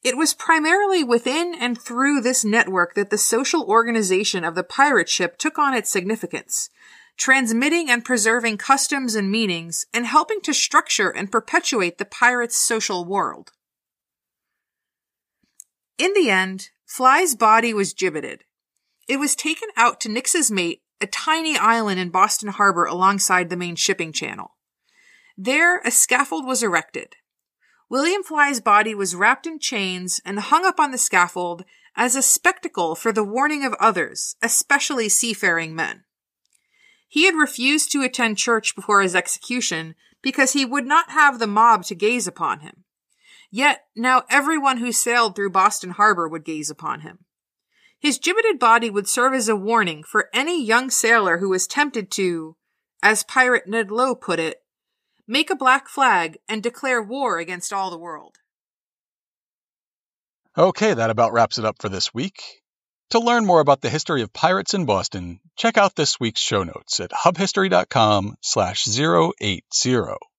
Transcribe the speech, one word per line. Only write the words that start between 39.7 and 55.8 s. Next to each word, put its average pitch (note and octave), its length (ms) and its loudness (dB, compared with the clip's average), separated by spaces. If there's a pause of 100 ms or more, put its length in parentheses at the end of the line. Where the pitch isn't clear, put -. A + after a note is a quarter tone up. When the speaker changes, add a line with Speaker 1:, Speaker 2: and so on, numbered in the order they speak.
Speaker 1:
because C4+ 320 0
he C#4 100 2
would B3 220 -4
not D#4+ 240 2
have C#4+ 280 4
the A3+ 80 -2
mob G#3+ 380 4
to G3+ 100 -8
gaze G#3 320 0
upon D#3 340 -6
him. - 240 -20 (680)
Yet C4 340 0 (100)
now B3+ 360 2
everyone C#4 480 2
who A#3+ 120 -4
sailed A#3 460 0
through G3+ 140 -2
Boston F#3+ 400 0
Harbor F#3+ 360 0
would D#3 200 -10
gaze D3+ 240 -8
upon D3+ 300 -10
him. E3+ 260 -20 (720)
His C#4+ 200 0
gibbeted G#4 400 0
body A#3 300 4
would G3+ 180 -4
serve B3+ 280 0
as A3+ 160 0
a A3 40 2
warning G3 480 -2
for - 300 -2
any D4 320 -2
young A#3+ 240 2
sailor A3 480 2
who F#3+ 140 -2
was F#3 160 0
tempted C4 460 -4
to, E3 440 -4 (460)
as G#3 200 2
pirate B3 460 2
Ned G#3 220 -2
Lowe B3 240 0
put E3+ 260 -4
it, D#3+ 200 -6 (640)
"make C#4+ 260 -2
a D4+ 60 -2
black C4+ 320 2